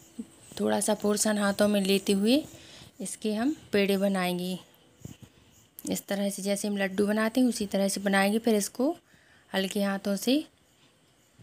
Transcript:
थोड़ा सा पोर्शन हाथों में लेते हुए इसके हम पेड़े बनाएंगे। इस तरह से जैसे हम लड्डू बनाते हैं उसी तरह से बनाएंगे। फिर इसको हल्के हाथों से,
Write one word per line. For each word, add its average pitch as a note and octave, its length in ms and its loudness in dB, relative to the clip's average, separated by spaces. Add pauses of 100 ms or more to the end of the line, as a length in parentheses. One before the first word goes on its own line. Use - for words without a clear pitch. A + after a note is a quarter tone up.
(520)
थोड़ा G#3+ 280 0
सा G#3 140 2
पोर्शन G#3 440 0
हाथों G3+ 300 2
में G#3 140 2
लेते G3 320 2
हुए G#3 220 4 (640)
इसके G#3+ 320 -6
हम B3 220 -2 (180)
पेड़े G3 240 4
बनाएंगे। F#3 600 -2 (1300)
इस F3+ 220 -6
तरह G3+ 220 -4
से G3 120 -8
जैसे G3+ 260 -4
हम G#3 100 -4
लड्डू G3 300 0
बनाते A3 340 0
हैं B3+ 60 4
उसी A3+ 200 -2
तरह G3 200 0
से G3 140 -4
बनाएंगे। G3 380 2
फिर A3+ 160 2
इसको G#3 340 -2 (600)
हल्के F#3+ 320 -2
हाथों G3 320 -2
से, C4+ 280 0 (1000)